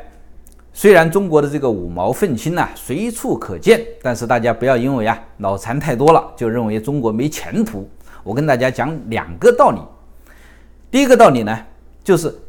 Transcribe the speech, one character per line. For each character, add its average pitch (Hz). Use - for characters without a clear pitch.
虽 202
然 165
中 196
国 151
的 143
这 143
个 135
五 90
毛 90
愤 147
青 160
啊 147
随 190
处 226
可 95
见， -
但 123
是 120
大 120
家 117
不 117
要 131
因 127
为 110
啊 110
脑 98
残 117
太 143
多 143
了， -
就 117
认 117
为 107
中 143
国 113
没 120
前 165
途。 214
我 98
跟 147
大 139
家 117
讲 123
两 -
个 226
道 247
理。 107
第 262
一 277
个 247
道 226
理 123
呢， 107
就 190
是 160